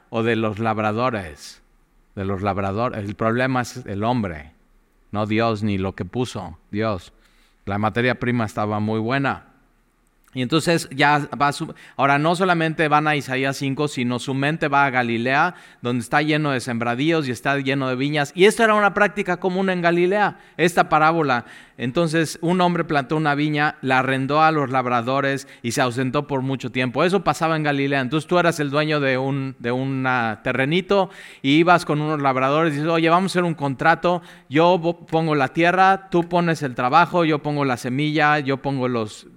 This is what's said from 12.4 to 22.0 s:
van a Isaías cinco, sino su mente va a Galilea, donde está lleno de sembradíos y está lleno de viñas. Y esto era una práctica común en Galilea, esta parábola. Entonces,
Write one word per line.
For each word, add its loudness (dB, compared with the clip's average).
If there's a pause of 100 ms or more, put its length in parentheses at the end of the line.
van 2
a 2
Isaías -2
cinco, -2
sino -4
su -6
mente -2
va 2
a 2
Galilea, 0 (260)
donde -2
está 0
lleno 0
de -2
sembradíos -2
y -2
está -2
lleno -2
de -2
viñas. -2
Y 4
esto 6
era 4
una 2
práctica 0
común -2
en -2
Galilea, 2 (200)
esta 2
parábola. 2 (320)
Entonces, -2